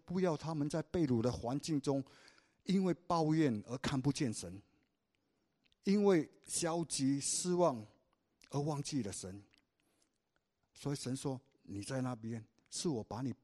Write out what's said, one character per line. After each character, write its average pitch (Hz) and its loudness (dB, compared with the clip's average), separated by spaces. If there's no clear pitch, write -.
不 185 -4
要 175 2
他 160 -6
们 147 0
在 156 -2
被 170 0
掳 120 4
的 117 2
环 127 -4
境 147 -2
中， 139 0
因 190 2
为 175 2
抱 160 4
怨 135 4
而 120 -8
看 139 -2
不 139 2
见 123 0
神， 95 -10
因 202 4
为 180 6
消 165 -2
极 139 0
失 - -2
望 143 4
而 143 -2
忘 147 -2
记 139 -2
了 98 -4
神。 98 -10
所 139 -6
以 143 -2
神 127 -6
说， 135 -6
你 101 -10
在 131 -6
那 127 -4
边， 113 -8
是 - -6
我 120 -2
把 104 -8
你 123 -4